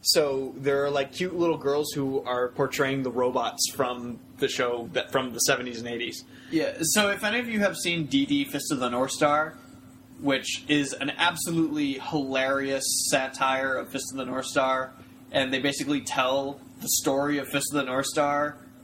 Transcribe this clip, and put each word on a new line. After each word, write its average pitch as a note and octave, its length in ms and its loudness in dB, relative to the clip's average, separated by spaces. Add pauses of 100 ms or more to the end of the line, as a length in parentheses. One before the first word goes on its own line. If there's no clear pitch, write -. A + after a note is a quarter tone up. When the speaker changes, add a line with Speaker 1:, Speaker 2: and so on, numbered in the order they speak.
Speaker 1:
So C3+ 520 2
there C#3 280 2
are, C#3+ 60 0
like, C#3+ 220 0
cute F3+ 220 -2
little E3+ 220 2
girls C#3+ 360 0
who C3+ 320 0
are B2 240 0
portraying C3+ 560 0
the B2+ 60 -2
robots B2 640 0
from A#2+ 460 -2 (200)
the C#3 100 2
show A#2+ 460 0
that, - 180 -2
from B2+ 200 2
the A#2 60 -8
seventies B2 400 2
and A#2 80 -8
eighties. A#2 380 -6 (260)
Speaker 2:
Yeah, D#3 300 0
so G3+ 300 4
if G3+ 120 -4
any G#3+ 160 0
of A#3+ 100 -4
you G#3+ 120 0
have F#3 160 2
seen E3+ 300 0
D C#3 200 4
D C#3+ 180 2
Fist D3 280 -4
of B2+ 80 0
the B2 80 0
North B2+ 240 0
Star, D3+ 440 2 (640)
which - 460 0
is C#3+ 260 2
an C#3 240 -4
absolutely D#3+ 840 0
hilarious C3+ 840 0 (260)
satire C3 680 0
of B2+ 140 -6
Fist C3 200 -6
of C3 80 -8
the B2+ 60 -4
North C3 220 -4
Star, C3 460 0 (380)
and C3 240 0
they B2+ 60 2
basically C#3 400 0
tell C3+ 600 0 (200)
the - 80 -8
story C#3+ 500 2
of C3+ 100 -4
Fist C#3 240 -2
of D3 40 0
the C#3 80 2
North C3 220 -2
Star, D3 520 0 (260)